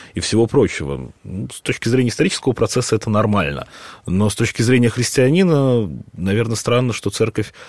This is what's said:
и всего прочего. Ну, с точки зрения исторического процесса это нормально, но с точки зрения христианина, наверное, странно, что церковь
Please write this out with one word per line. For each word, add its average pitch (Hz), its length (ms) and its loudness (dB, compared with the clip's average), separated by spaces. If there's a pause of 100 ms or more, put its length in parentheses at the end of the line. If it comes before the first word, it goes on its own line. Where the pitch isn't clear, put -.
(140)
и 104 60 -6
всего 113 260 2
прочего. 71 640 0 (120)
Ну, 98 300 -10
с - 80 -18
точки - 260 -8
зрения 123 220 2
исторического - 420 0
процесса 113 460 -2
это 113 120 -6
нормально, 101 580 0 (380)
но 101 240 2
с - 60 -4
точки - 260 -2
зрения 120 280 4
христианина, 131 1000 2 (280)
наверное, 110 400 0
странно, 123 340 0
что - 200 -6
церковь 110 420 -2 (160)